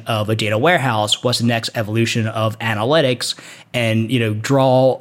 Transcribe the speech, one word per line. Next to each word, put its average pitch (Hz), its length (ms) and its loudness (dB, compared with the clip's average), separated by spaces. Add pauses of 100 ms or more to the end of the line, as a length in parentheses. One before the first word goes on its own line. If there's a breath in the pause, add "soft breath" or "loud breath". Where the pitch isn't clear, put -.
of 107 200 -2
a 110 80 0
data 107 220 -2
warehouse? 127 640 0
What's 123 140 0
the 117 80 -2
next 117 300 0
evolution 113 500 -2
of 110 320 -2
analytics? 123 800 0 (400 loud breath)
And, 113 360 0
you 127 80 2
know, 110 140 0
draw 131 680 2